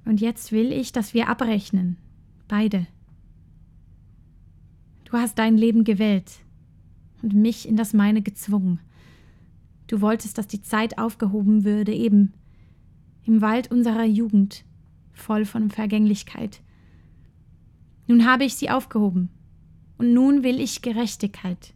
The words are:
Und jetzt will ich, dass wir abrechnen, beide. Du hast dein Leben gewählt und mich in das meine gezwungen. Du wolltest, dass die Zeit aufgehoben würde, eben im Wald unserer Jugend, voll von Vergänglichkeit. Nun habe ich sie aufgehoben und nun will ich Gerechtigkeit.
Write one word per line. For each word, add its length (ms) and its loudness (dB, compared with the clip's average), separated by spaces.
Und 160 2
jetzt 300 -6
will 200 0
ich, 200 -6
dass 220 -6
wir 160 -2
abrechnen, 680 -2
beide. 400 -2
Du 120 -4
hast 220 -4
dein 180 4
Leben 260 4
gewählt 580 0
und 120 -4
mich 340 2
in 100 0
das 160 -2
meine 280 4
gezwungen. 580 -2
Du 140 -2
wolltest, 360 -2
dass 100 -8
die 140 -10
Zeit 360 -4
aufgehoben 680 0
würde, 300 0
eben 400 4
im 180 4
Wald 300 -2
unserer 320 0
Jugend, 600 0
voll 320 -4
von 260 -4
Vergänglichkeit. 880 -2
Nun 180 6
habe 180 2
ich 120 -4
sie 140 -6
aufgehoben 600 -2
und 160 2
nun 300 4
will 160 0
ich 220 -6
Gerechtigkeit. 960 -6